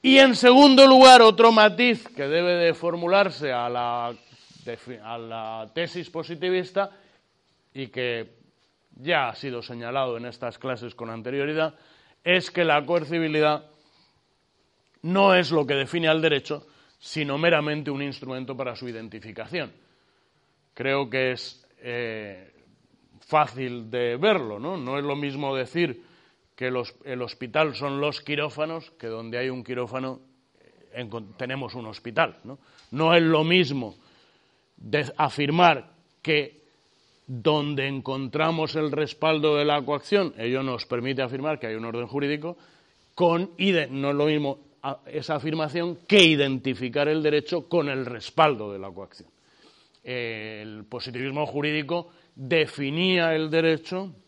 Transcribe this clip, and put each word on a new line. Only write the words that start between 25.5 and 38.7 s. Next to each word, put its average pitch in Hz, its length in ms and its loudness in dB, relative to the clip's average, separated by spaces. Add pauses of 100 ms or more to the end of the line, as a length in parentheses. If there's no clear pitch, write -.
decir 131 480 -4 (520)
que 127 140 -6
los, 123 240 -6 (100)
el 127 180 -10
hospital 127 540 -4
son 139 240 -6
los 147 220 -6
quirófanos, 151 720 -8
que - 160 -16
donde 113 300 -10
hay 131 120 -4
un 127 140 -10
quirófano, 127 560 -8 (400)
eh, - 440 -18
encon-, 110 320 -14
tenemos 131 380 -8
un 120 140 -12
hospital, 120 560 -4
¿no? 135 160 -18 (320)
No 160 240 2
es 170 80 6
lo 160 200 4
mismo 139 520 0 (840)
de-, 127 400 -4
afirmar 147 720 2 (320)
que 151 420 -4 (600)
donde 139 640 -6
encontramos 139 880 -6